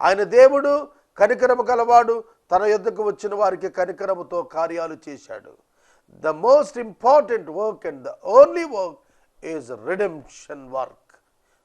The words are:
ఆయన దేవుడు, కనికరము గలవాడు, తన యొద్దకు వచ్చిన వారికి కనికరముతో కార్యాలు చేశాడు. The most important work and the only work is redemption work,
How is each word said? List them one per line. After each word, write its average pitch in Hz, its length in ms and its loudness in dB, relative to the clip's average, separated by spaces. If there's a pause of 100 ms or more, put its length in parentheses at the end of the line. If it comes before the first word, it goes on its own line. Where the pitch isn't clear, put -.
ఆయన 196 220 2
దేవుడు, 277 680 4 (260)
కనికరము 247 460 2
గలవాడు, 233 600 2 (280)
తన 185 120 2
యొద్దకు 214 400 -2
వచ్చిన 208 320 -6
వారికి 190 340 -2
కనికరముతో 180 720 -6
కార్యాలు 165 540 -8 (120)
చేశాడు. 117 480 -20 (580)
The 156 260 -6
most 277 340 2
important 233 680 0
work 202 320 -8
and 151 200 -12
the 185 420 0
only 330 360 4
work 180 200 -8 (480)
is 131 360 -12 (100)
redemption 151 840 -8
work, - 480 -12 (460)